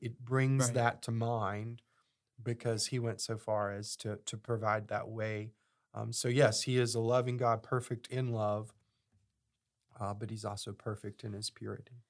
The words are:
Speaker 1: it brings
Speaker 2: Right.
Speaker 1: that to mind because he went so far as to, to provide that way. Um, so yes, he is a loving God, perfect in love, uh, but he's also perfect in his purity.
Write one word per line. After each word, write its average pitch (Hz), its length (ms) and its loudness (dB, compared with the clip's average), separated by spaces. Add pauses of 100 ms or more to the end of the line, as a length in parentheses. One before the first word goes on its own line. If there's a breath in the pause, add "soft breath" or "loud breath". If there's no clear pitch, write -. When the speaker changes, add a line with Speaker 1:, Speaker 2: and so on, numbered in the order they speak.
Speaker 1:
it 120 200 -6
brings 131 440 4
Speaker 2:
Right. 120 80 0
Speaker 1:
that 117 280 2
to - 80 -4
mind 113 680 -2 (640)
because 117 460 0
he 131 100 0
went 113 220 -2
so 110 180 -2
far 104 340 0
as 101 240 -6
to, 107 300 -6
to 117 100 -6
provide 107 520 0
that 104 200 -2
way. 110 440 -4 (420)
Um, 110 180 -4
so - 160 0
yes, 120 340 6
he 127 140 2
is 120 180 4
a 117 60 2
loving 123 380 2
God, 117 240 2
perfect 120 460 -2
in 127 240 0
love, 107 420 0 (1200)
uh, 101 140 -4
but 107 160 -6
he's 107 160 -8
also 104 280 -6
perfect 101 520 -8
in 110 80 -6
his 107 160 -6
purity. 107 600 -12